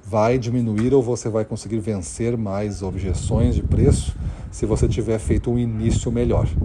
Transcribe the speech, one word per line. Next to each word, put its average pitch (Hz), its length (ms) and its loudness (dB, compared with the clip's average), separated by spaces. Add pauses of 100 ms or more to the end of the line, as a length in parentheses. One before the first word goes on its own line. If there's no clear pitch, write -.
vai 110 320 2
diminuir 117 540 0
ou 139 100 6
você 117 280 -4
vai 107 160 -2
conseguir 110 320 -6
vencer 110 580 -4
mais 101 460 -4
objeções 92 720 0
de - 80 0
preço - 520 4 (360)
se - 160 -4
você 120 200 2
tiver 110 320 0
feito - 320 0
um 120 80 2
início 117 540 0
melhor. 117 340 2 (180)